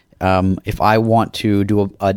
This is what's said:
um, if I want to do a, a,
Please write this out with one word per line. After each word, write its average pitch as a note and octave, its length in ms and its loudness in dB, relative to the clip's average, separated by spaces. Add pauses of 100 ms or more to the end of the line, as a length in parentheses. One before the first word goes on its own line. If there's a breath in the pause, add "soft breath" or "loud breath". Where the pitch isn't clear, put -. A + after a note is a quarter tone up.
(220 soft breath)
um, F#2 440 0
if - 160 -6
I A2 160 2
want A2+ 380 0
to G2+ 280 0
do G#2 180 0
a, G2 80 -2 (100)
a, G2 180 0